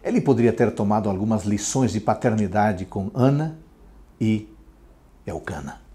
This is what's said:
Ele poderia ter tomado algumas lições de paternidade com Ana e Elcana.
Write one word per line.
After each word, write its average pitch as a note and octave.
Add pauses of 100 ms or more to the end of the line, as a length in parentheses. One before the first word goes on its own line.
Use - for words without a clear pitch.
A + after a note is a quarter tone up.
Ele G3+
poderia A#2
ter A2+
tomado G#2
algumas G2+
lições G#2
de G2+
paternidade G#2
com G2
Ana D3 (640)
e A2 (760)
Elcana. D#2 (140)